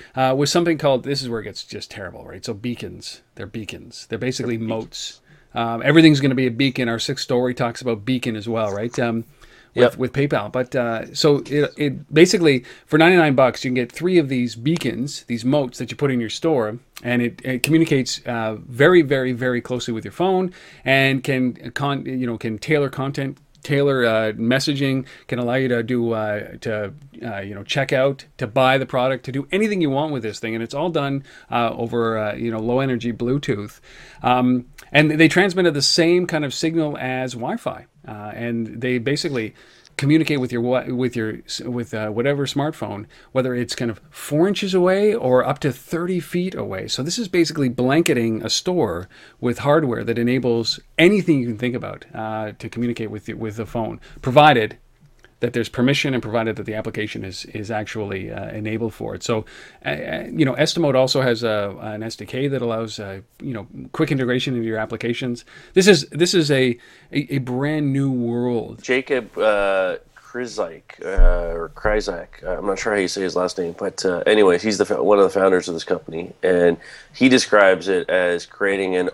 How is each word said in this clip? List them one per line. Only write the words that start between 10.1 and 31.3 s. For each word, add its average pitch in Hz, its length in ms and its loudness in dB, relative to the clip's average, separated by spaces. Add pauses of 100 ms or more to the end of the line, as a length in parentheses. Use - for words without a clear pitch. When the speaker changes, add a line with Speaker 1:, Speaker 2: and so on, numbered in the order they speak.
Speaker 1:
PayPal. 139 400 -2
But, 127 240 -4
uh, 117 380 -4
so 147 320 4
it, 143 300 0
it 143 380 -4
basically, 160 500 6 (220)
for 156 120 2
ninety-nine 160 360 8
bucks, 127 300 2
you 135 60 -2
can 123 40 -2
get 123 160 -2
three 180 280 2
of 147 100 2
these 123 280 -2
beacons, 135 680 -4
these 117 200 -6
moats 131 340 0
that 123 120 -8
you - 60 -12
put 143 140 0
in 123 100 0
your 110 100 -4
store, 123 480 0 (240)
and 123 200 0
it, 120 220 -4
it 127 180 -4
communicates, 156 640 2
uh, 113 300 -4 (100)
very, 151 360 6
very, 131 300 0
very 123 280 -2
closely 120 340 -6
with 110 100 -8
your 101 80 -12
phone, 185 400 0 (320)
and 135 400 2
can 127 480 -2
con-, 139 340 -4
you 131 200 -4
know, 117 120 -4
can 110 200 -6
tailor 147 300 0
content, 139 500 -6 (240)
tailor, 139 440 2
uh, 110 260 2
messaging, 135 720 0 (220)
can 120 120 -6
allow 120 160 -2
you 131 140 0
to 120 140 0
do, 117 300 0
uh, 107 440 -4
to, 107 360 -6 (300)
uh, 104 180 -6
you 101 140 -10
know, 101 80 -12
check 135 300 -2
out, 135 320 0 (140)
to 127 80 -4
buy 131 320 4
the 131 80 -2
product, 127 400 -2
to 131 60 -10
do 135 200 -6
anything 208 280 0
you 156 100 2
want 147 220 -2
with 131 100 -4
this 107 180 -8
thing, 113 140 -6
and 113 100 -4
it's 113 100 -10
all 160 160 -2
done, 139 320 -2 (280)